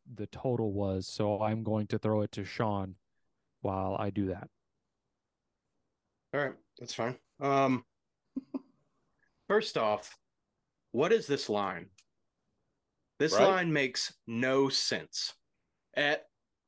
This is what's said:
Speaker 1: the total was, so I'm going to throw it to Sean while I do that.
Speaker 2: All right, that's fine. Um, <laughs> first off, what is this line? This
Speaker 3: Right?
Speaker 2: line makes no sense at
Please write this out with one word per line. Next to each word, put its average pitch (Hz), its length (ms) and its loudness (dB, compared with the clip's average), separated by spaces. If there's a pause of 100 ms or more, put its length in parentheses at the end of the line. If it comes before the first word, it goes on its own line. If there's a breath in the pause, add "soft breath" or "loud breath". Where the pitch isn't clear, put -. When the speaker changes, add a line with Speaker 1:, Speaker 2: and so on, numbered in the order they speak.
(140)
Speaker 1:
the 104 140 -8
total 113 440 -2
was, 95 360 -2
so 104 340 0
I'm 110 220 0
going 107 240 0
to 113 120 -2
throw 107 220 2
it 104 120 -4
to 101 120 -6
Sean 98 500 -2 (680)
while 95 360 -2
I 104 120 -2
do 98 180 0
that. 92 220 -6 (1800)
Speaker 2:
All 139 80 0
right, 139 120 -2 (260)
that's 120 140 -12
fine. 120 220 -2 (240)
Um, 135 460 2 (520)
<laughs> - 1120 -16
first 214 300 0
off, 107 400 0 (720)
what 135 220 2
is 226 140 2
this 139 220 0
line? 95 380 -2 (1300)
This 147 140 2
Speaker 3:
Right? 117 140 8
Speaker 2:
line 180 260 4
makes 135 400 0 (140)
no 131 420 2
sense - 640 -2 (640)
at 147 300 0 (420)